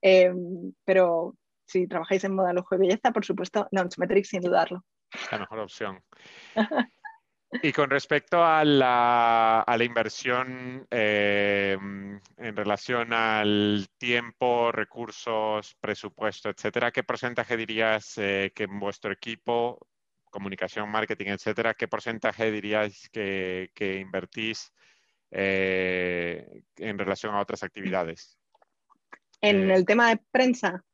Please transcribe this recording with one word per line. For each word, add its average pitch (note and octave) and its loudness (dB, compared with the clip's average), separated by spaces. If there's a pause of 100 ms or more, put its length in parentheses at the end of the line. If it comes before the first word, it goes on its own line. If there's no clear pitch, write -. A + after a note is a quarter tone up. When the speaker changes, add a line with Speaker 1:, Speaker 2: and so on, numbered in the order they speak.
Speaker 1:
eh, F#3 8 (520)
pero F3+ 2 (320)
si F3+ 0
trabajáis F3+ -2
en F#3+ -2
moda, F#3 0
lujo F3+ -2
y - 0
belleza, F#3+ 2
por G#3+ -2
supuesto, G3+ -4
Launchmetrics, F#3 0
sin F#3+ -6
dudarlo. F3 0 (480)
Speaker 2:
La A2 -4
mejor G#2+ -10
opción. G2 -8 (540)
Speaker 1:
<laughs> A#3+ -2 (680)
Speaker 2:
Y D3+ 2
con C#3+ 0
respecto D3 2
a D#3+ 4
la, A#2+ 4
a A#2+ 2
la A#2 2
inversión, B2+ -4
eh, G2+ 2
en G2+ -12
relación A#2 -2
al G#2 2 (100)
tiempo, A#2+ 0
recursos, A2 -6
presupuesto, G#2 -6
etcétera, A#2 -2
¿qué B2+ -4
porcentaje A#2+ -4
dirías, A2 -2
eh, G2 -2
que A2 -6
en G2 -8
vuestro G2+ -6
equipo, A#2 -6 (420)
comunicación, G2 -8
marketing, G#2+ -4
etcétera, A2 -2
qué A#2 -6
porcentaje A2 -4
diríais G#2 -4
que, F#2+ -6
que F#2+ -4
invertís, F#2+ -8 (580)
eh, F#2 -2 (140)
en G2+ -8
relación G2 -4
a G2+ 2
otras G2+ -6
actividades? F#2 -6 (1000)
Speaker 1:
¿En G3 4
Speaker 2:
Eh, F#3+ 6
Speaker 1:
el F#3 6
tema A#3 4
de A3+ 2 (100)
prensa? A#3+ 0 (100)